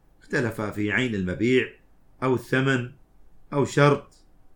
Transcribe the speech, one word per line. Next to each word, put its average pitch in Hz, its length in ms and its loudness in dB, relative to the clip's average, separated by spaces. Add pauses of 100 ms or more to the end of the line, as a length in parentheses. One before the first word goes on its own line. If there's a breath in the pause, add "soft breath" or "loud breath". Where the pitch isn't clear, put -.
(200)
اختلفا 113 500 -4
في 104 220 -4
عين 117 220 -2
المبيع 104 580 0 (500)
أو 127 120 0
الثمن 131 580 -2 (600)
أو 143 120 0
شرط 143 500 2 (420)